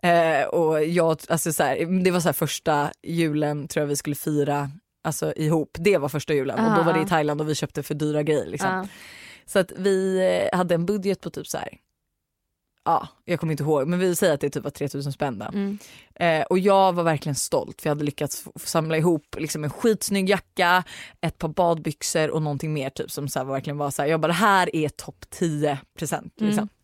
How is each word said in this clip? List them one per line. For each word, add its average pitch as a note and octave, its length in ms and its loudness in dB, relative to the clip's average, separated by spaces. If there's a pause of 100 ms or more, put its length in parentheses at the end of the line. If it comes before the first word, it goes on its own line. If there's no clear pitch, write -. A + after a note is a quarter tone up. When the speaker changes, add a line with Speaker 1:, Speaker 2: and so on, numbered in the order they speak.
Speaker 1:
Eh, E3 460 4
och D#3 380 4
jag, E3 320 4 (120)
alltså D#3+ 240 0
så D#3+ 100 2
här, E3 400 0
det F3+ 80 4
var F3+ 80 2
så E3 80 2
här D#3 60 2
första D3 580 0 (120)
julen, D3 640 -2
tror - 140 -2
jag D3 60 0
vi C#3+ 80 -2
skulle C#3+ 200 -4
fira, C#3+ 560 -2 (320)
alltså D#3 320 -4
ihop. D#3 440 0
Det F3+ 180 4
var C#3+ 120 0
första D3+ 240 -2
julen C3+ 320 0
och G#3+ 120 4
då E3 60 4
var E3 100 4
det F#3 60 2
i - 40 2
Speaker 2:
Ah. - 40 -4
Speaker 1:
Thailand D3+ 340 0
och D#3 80 -2
vi D3+ 60 0
köpte D3 280 -6
för - 100 -6
dyra D3+ 300 0
grejer, D3 220 0
liksom. G#2+ 240 -4
Speaker 2:
Ah. F#3 180 -4 (580)
Speaker 1:
Så - 140 0
att F3+ 180 0
vi, F#3+ 400 2 (340)
eh, F#3 60 0
hade F3+ 180 2
en E3+ 100 0
budget G3 360 -2
på - 80 -8
typ D3 180 -12
så - 100 -8
här, - 120 -8 (1160)
ja, D#3+ 220 0 (180)
jag E3+ 140 -2
kommer D#3+ 140 -2
inte D3 100 -4
ihåg, D3 240 2
men F3 120 0
vi F#3 160 2
säger E3+ 180 4
att C#3 80 -2
det D3 80 0
typ C3+ 140 -8
var D3 80 -6
tretusen C#3 420 -6
spänn C3 260 -4
då. - 60 -8
Speaker 2:
Mm. G3+ 320 -6 (380)
Speaker 1:
Eh, D#3+ 300 0
och F#3 140 2
jag F#3+ 340 6
var E3+ 100 0
verkligen D#3 320 0
stolt, - 460 -4
för D#3+ 80 -2
jag D3 60 2
hade D3+ 100 -4
lyckats - 400 -6
f-, - 100 -16
f-, - 120 -12
samla D#3+ 300 0
ihop, D#3+ 420 0
liksom, D3+ 240 -6
en D3 60 -4
skitsnygg G3 600 0
jacka, F3+ 540 2 (380)
ett D#3+ 160 -4
par E3 100 -4
badbyxor D#3+ 840 0
och D#3 120 -2
någonting D3+ 320 -4
mer, C3+ 160 -4
typ, - 220 -10
som C#3+ 180 -6
så C#3+ 100 -4
här, C3 60 -4
verkligen C#3 320 -6
var C#3+ 140 -4
så - 100 -4
här, C#3+ 80 2
jag D#3+ 100 2
bara, D#3 80 0
det E3+ 60 2
här F#3+ 420 4
är D3+ 140 0
topp - 400 -16
tio D3 480 0 (220)
present, E3 420 -6
Speaker 2:
Mm. G#3+ 80 2
Speaker 1:
liksom. G#3+ 200 0 (140)